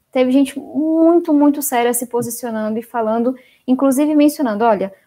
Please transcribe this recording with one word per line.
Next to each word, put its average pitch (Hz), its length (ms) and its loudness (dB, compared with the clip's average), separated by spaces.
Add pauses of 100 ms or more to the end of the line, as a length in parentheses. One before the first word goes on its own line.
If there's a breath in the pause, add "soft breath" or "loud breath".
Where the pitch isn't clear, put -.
(120)
Teve 254 200 0
gente 269 280 0
muito, 320 720 0
muito 294 280 2
séria 240 320 -2
se 240 140 -6
posicionando 226 680 -6
e 233 60 -6
falando, 233 520 -2 (320 loud breath)
inclusive 269 480 0
mencionando, 285 480 2
"Olha, 196 300 0 (140 soft breath)